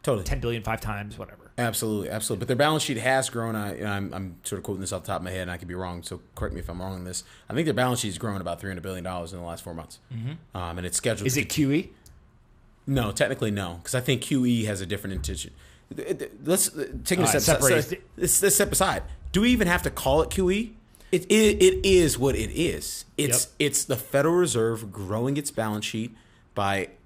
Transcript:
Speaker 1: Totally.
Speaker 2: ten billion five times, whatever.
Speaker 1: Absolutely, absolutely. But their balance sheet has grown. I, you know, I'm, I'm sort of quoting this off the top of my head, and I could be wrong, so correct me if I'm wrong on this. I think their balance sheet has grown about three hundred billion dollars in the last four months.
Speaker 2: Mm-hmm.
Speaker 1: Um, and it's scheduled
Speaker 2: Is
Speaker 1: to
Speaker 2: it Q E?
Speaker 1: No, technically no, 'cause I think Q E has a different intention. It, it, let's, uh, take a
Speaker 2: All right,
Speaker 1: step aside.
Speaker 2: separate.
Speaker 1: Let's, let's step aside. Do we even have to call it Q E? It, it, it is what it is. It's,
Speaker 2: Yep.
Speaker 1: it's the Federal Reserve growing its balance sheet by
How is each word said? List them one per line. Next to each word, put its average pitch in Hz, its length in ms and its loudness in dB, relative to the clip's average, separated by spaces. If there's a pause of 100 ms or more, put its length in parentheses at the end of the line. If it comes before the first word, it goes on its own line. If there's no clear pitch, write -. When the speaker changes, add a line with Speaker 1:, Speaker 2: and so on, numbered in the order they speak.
Speaker 1:
Totally. 110 220 0
Speaker 2:
ten 127 160 0
billion 117 220 -2
five 113 200 -4
times, 104 340 -8
whatever. - 400 -16
Speaker 1:
Absolutely, 110 540 -2
absolutely. 110 300 -4
But - 80 -4
their 135 100 2
balance 151 240 4
sheet 123 160 -2
has 131 320 2
grown. 113 260 -4
I, 104 220 -4
you 98 60 -6
know, 104 60 -2
I'm, 98 220 -4
I'm 90 300 -8
sort - 160 -6
of 85 60 -12
quoting 98 180 -6
this 92 100 -6
off 92 120 -6
the - 20 -10
top 92 140 -2
of 90 40 -8
my 90 60 -6
head, 92 100 -6
and 90 100 -6
I 90 60 -6
could 87 120 -12
be 87 60 -8
wrong, 87 280 -6
so - 180 -10 (140)
correct - 200 -4
me 87 60 -8
if 87 80 -10
I'm 87 100 -8
wrong 92 140 -8
on 90 120 -10
this. 90 200 -10 (240)
I 107 60 -6
think 156 100 0
their 156 80 0
balance 123 280 2
sheet 110 80 -4
has 87 100 -6
grown 98 240 -4
about 85 180 -4
three 101 80 -6
hundred 92 140 -6
billion 90 220 -8
dollars 90 280 -6
in 95 60 -12
the 87 80 -10
last 85 180 -10
four 90 80 -12
months. 82 280 -14 (140)
Speaker 2:
Mm-hmm. 117 180 -8 (220)
Speaker 1:
Um, 87 220 -6
and 90 100 -6
it's 87 120 -2
scheduled 107 280 0
Speaker 2:
Is 127 80 2
Speaker 1:
to 143 60 2
Speaker 2:
it 123 80 -4
Q 139 240 2
E? 160 180 0 (960)
Speaker 1:
No, 127 240 2
technically 123 400 0
no, 92 320 -4
'cause - 120 -6
I 127 60 2
think 127 200 0
Q 131 240 0
E 120 220 2
has 101 160 -4
a 95 40 -6
different 95 280 -6
intention. - 380 -6 (440)
It, 175 240 -6
it, - 120 -10 (120)
let's, 180 320 2
uh, 143 120 -6 (160)
take 180 160 0
a - 20 4
Speaker 2:
All - 100 6
right, 147 80 4
Speaker 1:
step 147 200 4
aside. 147 240 6
Speaker 2:
separate. - 180 -8 (160)
Speaker 1:
Let's, - 240 2
let's 196 140 4
step 202 160 2
aside. 190 300 2 (300)
Do 185 100 4
we 240 80 6
even 220 180 4
have 175 140 4
to 156 80 0
call 143 320 2
it - 80 0
Q 185 200 2
E? 214 240 0 (380)
It, 180 180 2
it, 214 320 8
it 190 240 8
is 175 320 6
what 131 160 4
it 107 160 -2
is. 127 540 -4 (120)
It's, 135 280 2
Speaker 2:
Yep. - 160 -10
Speaker 1:
it's 147 240 0
the 131 120 -2
Federal 139 380 2
Reserve 113 580 2
growing 107 440 -2
its 143 140 -4
balance 107 340 -2
sheet 110 300 -4 (400)
by 98 340 0 (180)